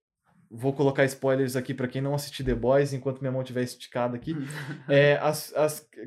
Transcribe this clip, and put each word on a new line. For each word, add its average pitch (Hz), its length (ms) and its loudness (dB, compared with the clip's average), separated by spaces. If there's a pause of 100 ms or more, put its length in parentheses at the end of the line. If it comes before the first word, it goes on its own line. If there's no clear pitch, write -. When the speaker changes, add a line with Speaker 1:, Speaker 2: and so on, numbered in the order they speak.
(500)
Speaker 1:
vou 123 220 -2
colocar 139 320 4
spoilers 135 520 0
aqui 127 180 -4
pra 127 140 -2
quem 135 120 -6
não 139 140 -2
assistir 143 300 -6
The 123 100 0
Boys, 131 380 4
enquanto 131 280 -4
minha 131 120 -4
mão 131 120 -2
tiver 123 180 -4
esticada 123 540 -4
aqui, 151 180 -6
Speaker 2:
<laughs> 143 540 -10
Speaker 1:
é, 143 320 6
as, 151 340 -2
as 151 340 0 (180)